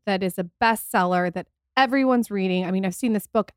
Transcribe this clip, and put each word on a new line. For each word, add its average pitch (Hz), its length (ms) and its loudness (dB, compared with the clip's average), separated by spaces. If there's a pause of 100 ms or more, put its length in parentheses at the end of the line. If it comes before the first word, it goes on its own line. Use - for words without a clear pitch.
that 196 180 -2
is 185 160 -4
a 180 100 -6 (140)
bestseller 180 720 0
that 180 160 -8 (280)
everyone's 262 540 2
reading? 185 340 0
I 170 60 -6
mean, 190 160 -2
I've 180 80 -4
seen 233 200 -2
this 202 120 -2
book - 300 -2